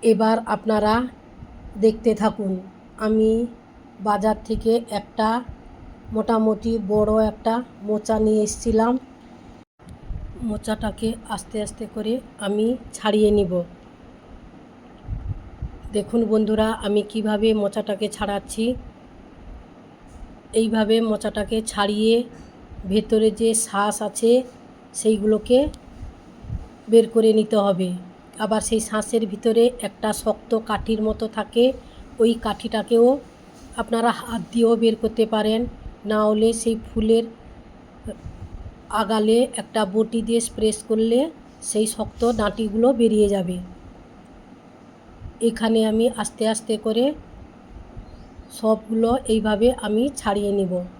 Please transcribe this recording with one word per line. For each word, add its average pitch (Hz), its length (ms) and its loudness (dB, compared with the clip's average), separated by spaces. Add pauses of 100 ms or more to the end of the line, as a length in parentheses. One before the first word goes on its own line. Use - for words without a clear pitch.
এবার 220 340 4 (100)
আপনারা 214 460 0 (880)
দেখতে 220 320 2
থাকুন। 208 360 0 (540)
আমি 220 260 4 (760)
বাজার 208 380 2
থেকে 226 260 -2 (280)
একটা 220 300 -2 (840)
মোটামুটি 220 580 0 (160)
বড় 214 260 2 (140)
একটা 220 260 -2 (300)
মোচা 214 360 -2
নিয়ে 214 240 2
এসেছিলাম। 220 500 0 (1500)
মোচাটাকে 214 680 -4 (200)
আস্তে 214 360 -8
আস্তে - 220 -12
করে 214 260 -4 (260)
আমি 208 260 0 (280)
ছাড়িয়ে 214 380 4
নিব। 196 220 2 (2500)
দেখুন 208 320 0
বন্ধুরা, 214 420 2 (160)
আমি 208 260 2
কিভাবে 214 440 0
মোচাটাকে 208 560 -2
ছাড়াচ্ছি। 202 560 -4 (1900)
এইভাবে 220 480 2
মোচাটাকে 214 560 -2 (140)
ছাড়িয়ে 208 420 2 (760)
ভেতরে 220 440 2
যে 226 180 0 (160)
শাঁস 208 360 -2
আছে 220 300 0 (640)
সেইগুলোকে 214 640 2 (1300)
বের 220 220 8
করে 220 240 4
নিতে 214 260 2
হবে। 185 300 0 (500)
আবার 214 220 -2
সেই 220 200 -2
শাঁসের 214 500 -2
ভিতরে 226 320 2 (240)
একটা 214 260 -6
শক্ত - 380 -4 (160)
কাঠির 214 340 -2
মতো 214 240 -2 (100)
থাকে, 220 280 0 (560)
ওই 233 120 4 (120)
কাঠিটাকেও 226 640 2 (720)
আপনারা 226 420 0
হাত 226 300 -6
দিয়েও 233 260 4
বের 226 260 2
করতে 220 240 0
পারেন, 220 360 0 (440)
না 214 200 0
হলে 214 280 4
সেই 226 220 -2 (100)
ফুলের 226 400 2 (1800)
আগালে 220 360 4 (180)
একটা - 300 -4
বটি 220 360 0
দিয়ে 233 200 0 (120)
প্রেস 220 300 0
করলে 226 360 2 (500)
সেই 214 180 0
শক্ত - 340 -6 (160)
ডাঁটিগুলো 214 560 0
বেরিয়ে 220 360 4
যাবে। 185 280 -2 (1800)
এখানে 226 440 2
আমি 220 200 2 (120)
আস্তে - 300 -6
আস্তে 220 300 -2
করে 220 280 0 (1500)
সবগুলো 220 500 0 (180)
এইভাবে 214 400 2 (180)
আমি 214 180 0 (140)
ছাড়িয়ে 202 340 -2
নিব। 196 220 0 (260)